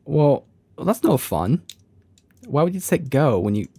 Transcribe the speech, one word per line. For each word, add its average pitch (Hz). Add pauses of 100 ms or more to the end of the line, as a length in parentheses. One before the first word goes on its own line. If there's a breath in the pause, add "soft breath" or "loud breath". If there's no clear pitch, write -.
well, 147 (380)
that's 190
no 196
fun. 98 (880)
Why 143
would 180
you 190
say -
go 135
when 104
you 104 (120)